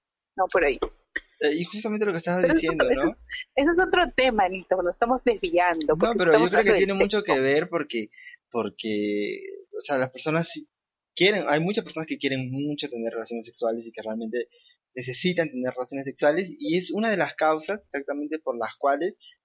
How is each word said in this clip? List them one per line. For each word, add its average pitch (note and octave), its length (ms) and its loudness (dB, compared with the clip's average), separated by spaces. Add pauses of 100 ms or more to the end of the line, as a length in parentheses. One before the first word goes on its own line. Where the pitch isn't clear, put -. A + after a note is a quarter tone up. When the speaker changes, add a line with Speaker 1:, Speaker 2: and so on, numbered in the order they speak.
(360)
Speaker 1:
no, F#3 160 2
por F3 120 2
ahí. C#3+ 140 2 (640)
Speaker 2:
Eh, D3+ 160 2
y F3 80 -4
justamente G#3+ 420 -4
lo G3+ 60 0
que E3+ 60 -4
estabas F3 240 0
Speaker 1:
Pero C4+ 120 4
eso E4 40 4
es D#4+ 40 2
Speaker 2:
diciendo, D#4+ 220 0
Speaker 1:
otro, B3 120 2
Speaker 2:
¿no? C4+ 60 0
Speaker 1:
eso D#4+ 80 2
es, - 100 -12 (360)
eso C#4+ 160 4
es E4+ 140 4
otro F4+ 160 4 (140)
tema, A#3+ 280 2
Anita, F#3 320 0
cuando F3 160 0
estamos A#3+ 320 0
desviando, F3 680 2
Speaker 2:
No, - 40 2
Speaker 1:
porque A3 200 2
Speaker 2:
pero E3+ 140 6
yo D#3+ 120 8
Speaker 1:
estamos F3+ 60 2
Speaker 2:
creo G#3+ 120 4
que G3+ 80 6
Speaker 1:
hablando - 20 6
del G3 140 4
Speaker 2:
tiene G3 80 0
mucho G3 260 2
Speaker 1:
sexo. F3 140 0
Speaker 2:
que C3+ 60 2
ver C#3+ 280 4
porque, A#2+ 400 -4 (420)
porque, G#2 880 -2 (360)
o A#2 60 -6
sea, C#3+ 160 0
las B2+ 120 0
personas D#3+ 380 -2
sí - 200 -16 (460)
quieren, F#3+ 340 2
hay D3+ 120 4
muchas G#3 240 -2
personas D#3+ 240 -10
que C#3 100 -6
quieren C3 320 -2
mucho D3 380 -6
tener A2+ 240 -6
relaciones A2+ 340 -8
sexuales A#2 400 -4
y A#2 60 -18
que A2 100 -12
realmente A2+ 460 -6 (460)
necesitan D3+ 560 -2
tener B2+ 240 -4
relaciones C3+ 320 -8
sexuales D#3 420 0 (100)
y D#3 200 -2
es F3+ 120 -6
una A3 200 -2
de G#3 60 0
las D#3 180 -2
causas D#3 500 0
exactamente D3 540 -6
por B2+ 180 -4
las A2 200 -6
cuales C#3+ 380 0 (300)